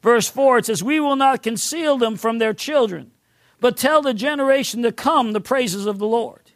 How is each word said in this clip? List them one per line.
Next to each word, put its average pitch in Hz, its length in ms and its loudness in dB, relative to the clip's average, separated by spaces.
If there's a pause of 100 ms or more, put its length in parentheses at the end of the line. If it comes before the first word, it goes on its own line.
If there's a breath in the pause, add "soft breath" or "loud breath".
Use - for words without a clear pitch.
Verse 233 260 2
four, 262 300 2
it - 80 -2
says, 196 160 -2
"We 294 180 0
will 285 160 0
not 269 260 2
conceal 294 540 -2
them 226 200 0
from 226 220 -2
their 220 140 0
children, 208 580 -2 (480)
but 240 200 0
tell 302 240 2
the 269 100 0
generation 269 720 0
to 233 100 2
come 262 400 0
the 214 80 -2
praises 202 460 -2
of 208 120 -4
the 208 80 -4
Lord 220 500 -4